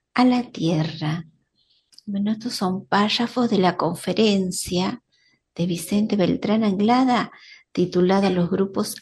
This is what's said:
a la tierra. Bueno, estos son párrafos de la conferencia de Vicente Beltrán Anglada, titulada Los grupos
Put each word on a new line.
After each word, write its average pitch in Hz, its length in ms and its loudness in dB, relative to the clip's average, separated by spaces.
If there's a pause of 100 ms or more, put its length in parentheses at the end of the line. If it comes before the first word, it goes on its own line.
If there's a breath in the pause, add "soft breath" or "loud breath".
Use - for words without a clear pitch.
(120)
a 247 140 4
la 247 240 2
tierra. 156 760 -2 (840)
Bueno, 202 260 -2
estos 226 220 -8
son 190 320 -4
párrafos 226 640 0
de 202 80 2
la 180 180 2
conferencia 185 1300 -2 (520)
de 170 120 -2
Vicente 202 500 -2
Beltrán 208 480 0
Anglada, 226 680 2 (400 loud breath)
titulada 180 600 2
Los 175 200 0
grupos 196 520 -2